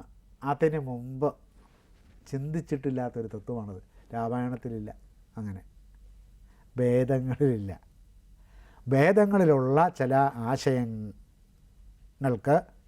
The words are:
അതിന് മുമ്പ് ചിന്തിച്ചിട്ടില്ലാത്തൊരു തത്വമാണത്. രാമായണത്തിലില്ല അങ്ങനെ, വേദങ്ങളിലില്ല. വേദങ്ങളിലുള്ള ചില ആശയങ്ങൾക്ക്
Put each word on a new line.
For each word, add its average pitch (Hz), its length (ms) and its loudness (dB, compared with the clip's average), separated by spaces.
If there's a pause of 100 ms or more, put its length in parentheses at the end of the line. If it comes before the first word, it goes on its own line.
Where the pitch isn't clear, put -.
(520)
അതിന് 156 360 0
മുമ്പ് 127 400 -4 (1000)
ചിന്തിച്ചിട്ടില്ലാത്തൊരു 135 1040 -4
തത്വമാണത്. 104 460 -10 (340)
രാമായണത്തിലില്ല 117 760 -6 (480)
അങ്ങനെ, 101 240 -10 (1160)
വേദങ്ങളിലില്ല. 123 920 0 (1200)
വേദങ്ങളിലുള്ള 160 840 6 (220)
ചില 127 120 2 (380)
ആശയങ്ങൾക്ക് 123 2000 -4 (320)